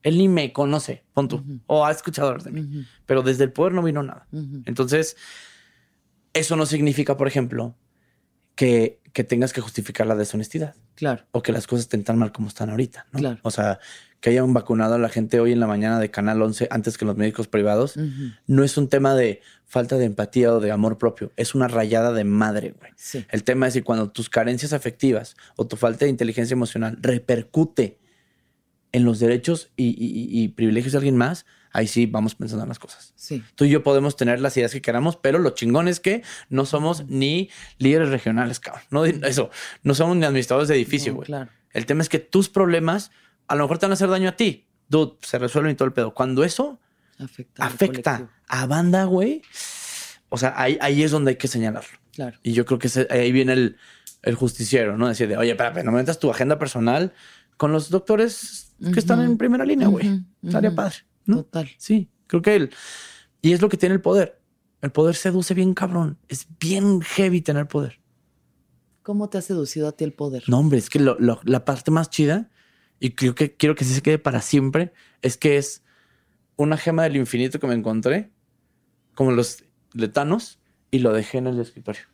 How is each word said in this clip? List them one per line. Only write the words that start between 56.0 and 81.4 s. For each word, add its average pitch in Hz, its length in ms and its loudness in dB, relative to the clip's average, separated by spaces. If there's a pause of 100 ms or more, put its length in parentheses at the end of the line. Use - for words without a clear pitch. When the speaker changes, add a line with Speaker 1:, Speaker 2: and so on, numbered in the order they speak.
Speaker 1:
tu 147 100 2
agenda 143 300 0
personal 135 540 -2 (440)
con 151 140 2
los 156 180 -2
doctores 214 840 -2 (180)
que 196 60 2
están 202 200 2
Speaker 2:
Ujú. 240 120 2
Speaker 1:
en 226 60 2
primera 247 280 0
línea, 277 220 2
güey". 196 220 2
Speaker 2:
Ujú, 190 140 -2 (200)
Speaker 1:
Estaría 175 260 2
Speaker 2:
ujú. 170 60 -2
Speaker 1:
padre, 190 200 -4 (300)
¿no? 214 120 2
Speaker 2:
Total. 156 400 -6
Speaker 1:
Sí, 208 320 0 (180)
creo 170 140 0
que 208 140 4
él, 165 160 2 (720)
y 165 120 6
es 175 80 4
lo 208 80 4
que 190 80 0
tiene 180 180 2
el 185 60 0
poder. 185 400 2 (400)
El 139 100 -6
poder 160 240 4
seduce 185 380 -2
bien 185 200 2
cabrón. 170 440 -2 (120)
Es - 180 -12 (120)
bien 196 420 2
heavy 180 400 0
tener 147 260 -2
poder. 143 320 -6 (1000)
Speaker 2:
¿Cómo 208 280 -4
te 202 80 -6
ha 180 40 -2
seducido 151 460 -4
a 151 40 -4
ti 160 120 -6
el 151 100 -4
poder? 139 340 -8
Speaker 1:
No, 123 120 4
hombre, 143 200 4
es - 100 -4
que 147 100 2
lo, 135 200 4
lo, 120 240 2
la 123 220 0
parte 139 260 -2
más 160 180 2
chida, 160 400 0 (500)
y 127 120 -2
creo 127 240 0
que 147 200 0
quiero 151 200 2
que - 100 -4
sí 127 80 0
se 135 80 0
quede 156 160 2
para 123 240 0
siempre, 147 520 0 (280)
es 131 160 -2
que 143 200 2
es - 260 -6 (720)
una 151 220 0
gema 160 260 0
del 151 140 0
infinito 127 420 -2
que 139 80 -4
me 120 60 0
encontré, 113 580 -2 (800)
como 131 180 2
los 120 320 0 (300)
de 113 140 -2
Thanos, 151 520 -2 (300)
y 135 100 0
lo 120 120 4
dejé 110 280 -2
en 127 80 -4